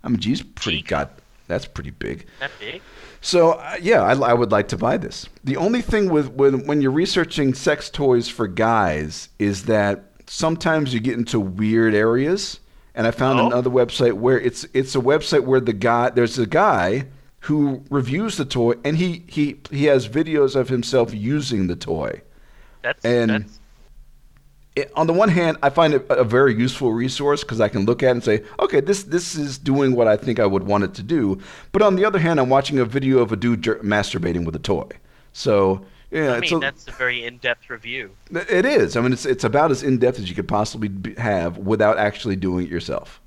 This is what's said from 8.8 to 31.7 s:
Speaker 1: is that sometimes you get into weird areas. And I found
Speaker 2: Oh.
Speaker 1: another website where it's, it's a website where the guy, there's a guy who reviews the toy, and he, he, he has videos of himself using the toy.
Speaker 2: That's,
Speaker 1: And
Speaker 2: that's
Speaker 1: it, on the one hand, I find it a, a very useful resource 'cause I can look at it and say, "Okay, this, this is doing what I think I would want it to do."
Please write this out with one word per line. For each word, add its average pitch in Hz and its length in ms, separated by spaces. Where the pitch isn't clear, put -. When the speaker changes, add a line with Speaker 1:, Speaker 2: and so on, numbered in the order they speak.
Speaker 1:
is 101 280
that 104 400
sometimes 160 680
you 117 80
get 117 200
into 113 200
weird 107 540
areas. 127 680
And 113 100
I 117 60
found 127 280
Speaker 2:
Oh. 120 60
Speaker 1:
another 123 240
website 123 440
where 120 260
it's, - 340
it's 131 220
a 135 40
website 147 440
where 131 160
the 117 140
guy, 117 360
there's 120 300
a 110 80
guy 135 580
who 143 500
reviews 143 460
the 147 80
toy, 120 280
and 151 140
he, 170 300
he, 147 300
he 139 160
has 131 240
videos 143 460
of 127 140
himself 123 440
using 117 540
the 87 80
toy. - 460
Speaker 2:
That's, 120 220
Speaker 1:
And 117 240
Speaker 2:
that's 104 300
Speaker 1:
it, 143 200
on 160 100
the 165 80
one 202 160
hand, 165 320
I 139 80
find 156 240
it 131 160
a, 123 60
a 127 80
very 123 320
useful 123 380
resource 139 500
'cause 113 180
I 104 80
can 98 160
look 120 160
at 135 60
it 127 40
and 120 120
say, 107 200
"Okay, - 220
this, 190 220
this 175 320
is 143 240
doing 135 360
what 117 120
I 107 100
think 117 220
I 107 80
would 98 160
want 101 220
it 92 100
to - 80
do." 107 360